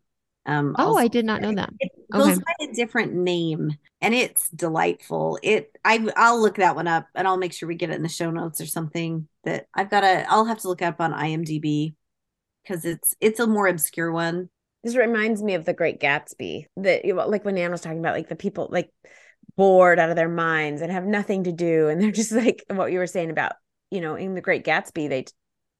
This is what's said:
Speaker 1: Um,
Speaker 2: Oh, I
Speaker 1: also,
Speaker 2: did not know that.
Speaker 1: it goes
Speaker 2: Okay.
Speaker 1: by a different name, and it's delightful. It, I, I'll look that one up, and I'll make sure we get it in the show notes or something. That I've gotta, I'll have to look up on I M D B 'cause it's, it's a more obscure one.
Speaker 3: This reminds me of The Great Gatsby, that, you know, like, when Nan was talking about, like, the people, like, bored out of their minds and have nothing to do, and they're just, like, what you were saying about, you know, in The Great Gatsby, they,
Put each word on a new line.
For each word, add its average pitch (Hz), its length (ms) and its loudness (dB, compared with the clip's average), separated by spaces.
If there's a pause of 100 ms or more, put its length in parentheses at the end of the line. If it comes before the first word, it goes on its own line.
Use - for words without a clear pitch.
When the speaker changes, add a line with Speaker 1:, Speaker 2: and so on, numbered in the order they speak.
(440)
Speaker 1:
Um, 143 340 0
Speaker 2:
Oh, - 180 2
I 262 80 4
Speaker 1:
also, 233 40 2
Speaker 2:
did 233 160 0
not 220 160 -2
know 208 140 -2
that. - 160 -4 (100)
Speaker 1:
it 277 100 -4 (220)
goes 277 160 6
Speaker 2:
Okay. 180 80 4
Speaker 1:
by 302 300 -6
a 233 60 -16
different 226 420 -2
name, 170 580 -2 (280)
and 214 140 2
it's 240 360 0
delightful. 165 920 -2
It, - 320 -2 (100)
I, 220 300 2
I'll 233 260 4
look 208 180 2
that 165 180 4
one 160 100 -4
up, 165 300 0
and 185 100 -2
I'll 185 100 2
make 180 160 -4
sure - 160 -12
we 175 60 -6
get 170 160 -6
it 156 60 -4
in 151 80 -4
the 160 40 -4
show 165 220 -4
notes 165 300 -6
or 160 60 -10
something. 165 600 -4 (160)
That 165 320 -6
I've 202 160 -4
gotta, 196 380 4
I'll 214 160 4
have 226 160 -2
to 185 80 -6
look 180 140 -4
up 170 180 -4
on 165 120 -2
I 151 180 -4
M 160 120 -4
D 156 160 -6
B 151 380 -2 (680)
'cause 170 200 -8
it's, 165 360 -4
it's 220 200 2
a 233 80 2
more 208 180 2
obscure 170 460 0
one. 170 360 -2 (360)
Speaker 3:
This 233 100 -4
reminds 220 480 2
me 208 120 0
of 165 100 -4
The 175 100 -2
Great 165 260 -2
Gatsby, 143 680 -4 (100)
that, 185 280 2
you 190 100 0
know, 180 140 0
like, 202 160 -2
when 196 120 -2
Nan 175 160 -2
was 170 80 -6
talking 165 180 -8
about, 165 160 -2
like, 160 140 -6
the 165 80 -8
people, 175 340 -6
like, 175 220 -4 (640)
bored 185 420 8
out 165 120 4
of 170 60 -2
their 165 120 2
minds 160 520 -2
and 165 120 -4
have 185 120 -4
nothing 202 400 0
to 175 80 -2
do, 160 360 2
and 156 120 0
they're 214 120 4
just, 214 180 -2
like, 226 400 2
what 180 220 -2
you 180 80 0
were 180 80 0
saying 170 220 -4
about, 147 240 -2 (360)
you 196 100 -4
know, 156 140 -6
in 190 200 -6
The 180 60 -6
Great 165 240 0
Gatsby, 151 440 -2
they, 131 160 -2 (560)